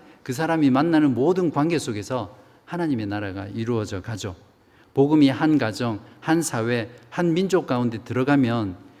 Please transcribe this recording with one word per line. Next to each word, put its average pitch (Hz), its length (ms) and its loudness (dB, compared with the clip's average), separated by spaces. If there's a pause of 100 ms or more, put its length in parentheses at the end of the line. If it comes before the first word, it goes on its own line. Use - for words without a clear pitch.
(240)
그 131 100 -8
사람이 160 380 2
만나는 151 420 4
모든 180 380 2
관계 156 260 0
속에서 113 580 -6 (300)
하나님의 151 400 -4
나라가 98 400 -6
이루어져 107 560 -4
가죠. 107 340 -10 (600)
복음이 143 340 6
한 143 300 2
가정, 110 420 -2 (180)
한 165 220 0
사회, 117 480 -2 (200)
한 175 240 0
민족 180 340 0
가운데 120 360 -2
들어가면 117 720 0 (240)